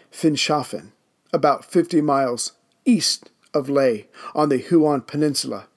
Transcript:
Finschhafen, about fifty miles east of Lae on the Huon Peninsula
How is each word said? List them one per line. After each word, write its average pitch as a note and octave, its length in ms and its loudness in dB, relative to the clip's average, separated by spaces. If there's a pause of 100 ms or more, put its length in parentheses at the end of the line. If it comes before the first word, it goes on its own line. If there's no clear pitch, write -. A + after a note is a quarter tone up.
(100)
Finschhafen, C#3 840 -4 (400)
about C#3+ 320 0
fifty E3+ 360 0
miles C3+ 520 -2 (320)
east - 460 0 (220)
of C#3 160 -2
Lae C3+ 400 0 (260)
on D3+ 140 2
the C#3 80 2
Huon D3 460 2
Peninsula C#3 760 -4